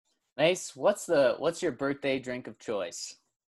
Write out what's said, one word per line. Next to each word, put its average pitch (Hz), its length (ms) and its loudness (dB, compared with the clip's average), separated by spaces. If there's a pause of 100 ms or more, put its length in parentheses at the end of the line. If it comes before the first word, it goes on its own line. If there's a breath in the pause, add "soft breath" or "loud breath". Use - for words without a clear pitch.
(380)
Mace, 180 380 2
what's 165 320 0
the, 139 320 6
what's 165 240 -2
your 160 80 0
birthday 139 480 -2
drink 123 280 -8
of 113 120 -14
choice? 95 560 -6 (440)